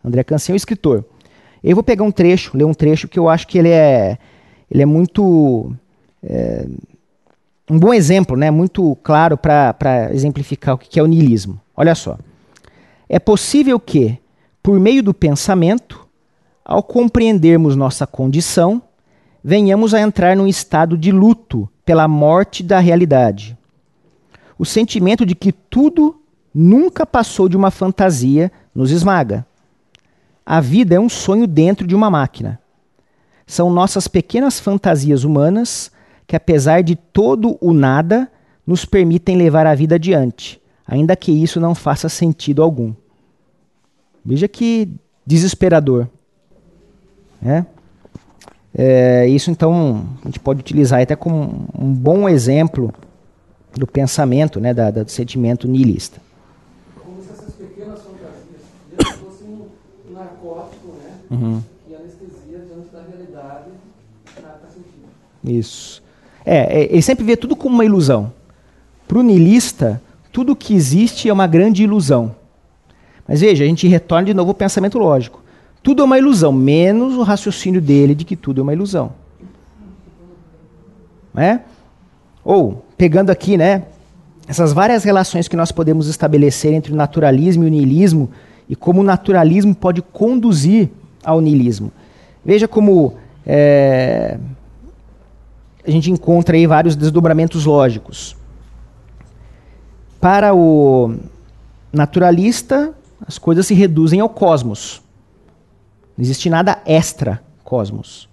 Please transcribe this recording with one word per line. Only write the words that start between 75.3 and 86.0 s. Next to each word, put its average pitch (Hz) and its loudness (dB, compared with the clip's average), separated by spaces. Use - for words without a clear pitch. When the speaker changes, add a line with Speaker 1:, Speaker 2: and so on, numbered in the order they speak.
Speaker 1:
Tudo 277 2
é - 4
uma 262 4
ilusão, 208 2
menos 175 2
o 254 -2
raciocínio 190 -2
dele 143 2
de 156 -8
que 185 -10
tudo 135 -6
é - -6
uma 143 -4
ilusão. 170 -6
Né? 208 -2
Ou, 123 0
pegando 180 2
aqui, 190 0
né, 185 2
essas 151 0
várias 202 0
relações 185 0
que 175 -6
nós 165 -2
podemos 160 -2